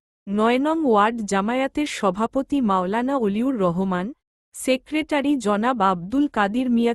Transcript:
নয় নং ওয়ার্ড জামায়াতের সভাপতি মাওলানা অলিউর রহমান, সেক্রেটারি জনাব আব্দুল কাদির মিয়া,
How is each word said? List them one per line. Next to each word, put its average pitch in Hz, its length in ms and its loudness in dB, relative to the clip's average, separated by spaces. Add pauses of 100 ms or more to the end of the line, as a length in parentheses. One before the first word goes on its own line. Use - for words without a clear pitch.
(280)
নয় 220 300 2
নং 311 260 0
ওয়ার্ড 226 400 4
জামায়াতের 254 600 -2
সভাপতি 226 720 -2
মাওলানা 214 560 0
অলিউর 233 400 0
রহমান, 185 560 0 (400)
সেক্রেটারি 285 840 -2
জনাব 214 440 0
আব্দুল 208 480 0
কাদির 233 420 -2
মিয়া, 233 240 2